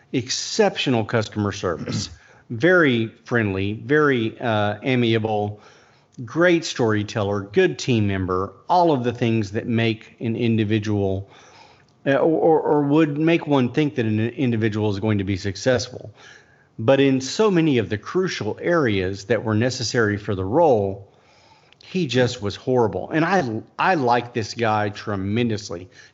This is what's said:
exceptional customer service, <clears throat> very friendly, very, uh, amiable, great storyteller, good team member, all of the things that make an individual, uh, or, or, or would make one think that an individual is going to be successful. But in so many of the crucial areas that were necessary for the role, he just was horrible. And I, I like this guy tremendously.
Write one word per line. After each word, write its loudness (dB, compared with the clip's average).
exceptional 0
customer -2
service, -6
<clears throat> -20
very 2
friendly, -2
very, 0
uh, 0
amiable, 0
great 2
storyteller, -2
good 0
team 0
member, -2
all 4
of 0
the -2
things 0
that -6
make -2
an -4
individual, 0
uh, 2
or, 4
or, -6
or 2
would 2
make 0
one 2
think 0
that -2
an 0
individual 0
is -4
going 0
to -2
be -2
successful. -4
But 4
in 4
so 0
many 4
of 0
the -4
crucial -4
areas 0
that 0
were 0
necessary 0
for -6
the -4
role, 2
he -4
just 0
was -6
horrible. 0
And 2
I, 0
I 2
like 0
this -4
guy 0
tremendously. -4